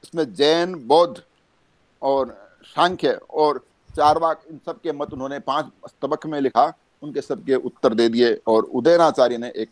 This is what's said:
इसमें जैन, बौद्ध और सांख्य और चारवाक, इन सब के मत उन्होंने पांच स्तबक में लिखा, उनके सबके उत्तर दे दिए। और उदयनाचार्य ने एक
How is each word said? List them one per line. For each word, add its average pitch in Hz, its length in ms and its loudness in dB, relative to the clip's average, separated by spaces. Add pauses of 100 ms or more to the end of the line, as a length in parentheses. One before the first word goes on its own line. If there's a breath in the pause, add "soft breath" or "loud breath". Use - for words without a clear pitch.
इसमें 156 300 -6
जैन, 160 540 0
बौद्ध 170 340 2 (800)
और 123 480 -4 (140)
सांख्य 160 560 -2 (140)
और 147 320 0 (300)
चारवाक, 156 460 2 (100)
इन 147 140 -18
सब 165 160 -12
के 165 100 -6
मत 147 220 -10
उन्होंने 135 260 -10
पांच 139 260 -6
स्तबक - 600 -8
में 151 160 -6
लिखा, 135 320 2 (300)
उनके 147 180 -8
सबके 131 340 -4
उत्तर 127 380 0
दे 113 160 2
दिए। 117 380 2
और 110 160 4
उदयनाचार्य 135 720 2
ने 120 180 -10
एक 110 160 -8